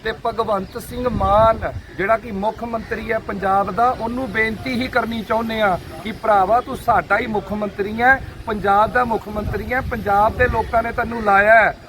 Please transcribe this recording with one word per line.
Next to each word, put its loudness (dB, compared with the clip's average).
ਤੇ -4
ਭਗਵੰਤ -2
ਸਿੰਘ -4
ਮਾਨ, 4
ਜਿਹੜਾ 2
ਕਿ -8
ਮੁੱਖ -4
ਮੰਤਰੀ -6
ਹੈ 0
ਪੰਜਾਬ 0
ਦਾ, 2
ਉਹਨੂੰ -4
ਬੇਨਤੀ -2
ਹੀ -4
ਕਰਨੀ -2
ਚਾਹੁੰਦੇ -2
ਆ 2
ਕਿ -8
ਭਰਾਵਾ, 2
ਤੂੰ -8
ਸਾਡਾ 2
ਹੀ -2
ਮੁੱਖ -4
ਮੰਤਰੀ -4
ਹੈ, 6
ਪੰਜਾਬ 0
ਦਾ 2
ਮੁੱਖ -4
ਮੰਤਰੀ -4
ਹੈ, 0
ਪੰਜਾਬ 0
ਦੇ 4
ਲੋਕਾਂ 0
ਨੇ -4
ਤੈਨੂੰ -4
ਲਾਇਆ 6
ਹੈ। 4